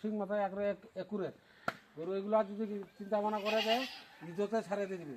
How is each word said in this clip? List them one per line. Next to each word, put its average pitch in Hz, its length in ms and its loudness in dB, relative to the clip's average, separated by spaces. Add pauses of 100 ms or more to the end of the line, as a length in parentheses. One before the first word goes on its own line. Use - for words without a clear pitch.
সিং 214 200 -2
মাথায় 202 260 0
একবারে 196 240 0
এক-, - 200 -6 (120)
একুরেট। 185 320 -2 (640)
গরু 165 220 -4
এগুলা 214 260 4
যদি 202 200 -4 (340)
চিন্তা 202 220 0
ভাবনা 214 180 0
করে 214 240 4
দেয়, 226 200 4 (460)
ইজ্জতে 202 340 0
ছাড়িয়ে 202 280 -2
দিবে, 160 260 -6